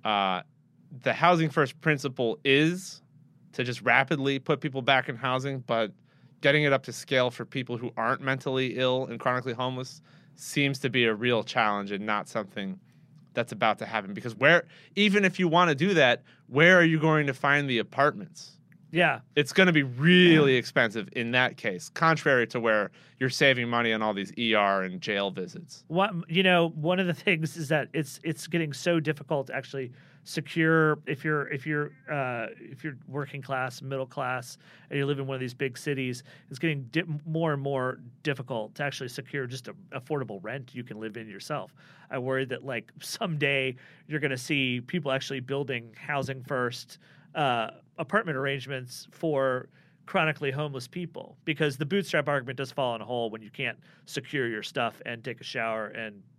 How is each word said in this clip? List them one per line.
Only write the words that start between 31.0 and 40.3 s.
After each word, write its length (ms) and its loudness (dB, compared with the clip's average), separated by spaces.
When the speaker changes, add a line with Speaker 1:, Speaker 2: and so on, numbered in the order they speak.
Speaker 2:
if 180 -8
you're, 260 -2
if 180 -6
you're, 240 -2
uh, 380 -4
if 240 -18
you're 140 -8
working 360 -10
class, 400 -6
middle 240 -6
class, 500 -6
and 80 -4
you 80 0
live 140 -2
in 80 -6
one 80 -4
of 40 -6
these 140 -6
big 240 -4
cities, 460 -4
it's 80 -12
getting 280 -2
di-, 180 -2
more 260 0
and 80 -4
more 380 -2
difficult 500 -4
to 80 -10
actually 260 -6
secure 380 -8
just 220 -12
a 60 -14
affordable 500 -6